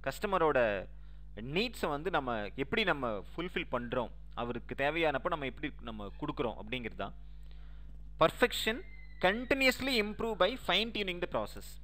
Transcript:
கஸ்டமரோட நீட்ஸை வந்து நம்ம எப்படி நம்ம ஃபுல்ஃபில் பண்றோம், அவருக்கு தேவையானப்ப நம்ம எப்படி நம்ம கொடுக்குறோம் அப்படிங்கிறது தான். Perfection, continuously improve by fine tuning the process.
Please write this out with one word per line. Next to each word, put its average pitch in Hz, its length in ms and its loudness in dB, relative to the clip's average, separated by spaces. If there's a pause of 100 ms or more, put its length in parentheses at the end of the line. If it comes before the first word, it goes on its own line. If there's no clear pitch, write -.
கஸ்டமரோட 165 540 4 (960)
நீட்ஸை 214 400 0
வந்து 156 220 -2
நம்ம 135 140 2 (320)
எப்படி 220 280 2
நம்ம 139 160 2 (240)
ஃபுல்ஃபில் 175 440 -4
பண்றோம், 120 360 0 (320)
அவருக்கு 117 400 -4
தேவையானப்ப 151 520 2
நம்ம 147 180 -4
எப்படி 151 160 -6 (200)
நம்ம 107 200 -8 (120)
கொடுக்குறோம் 139 400 -2
அப்படிங்கிறது 110 440 -6
தான். 101 100 -8 (1080)
Perfection, 226 540 4 (480)
continuously 254 680 4 (100)
improve 214 400 -2
by 202 60 6 (180)
fine 208 280 4
tuning 185 280 -2
the - 120 -8
process. 104 320 -4 (160)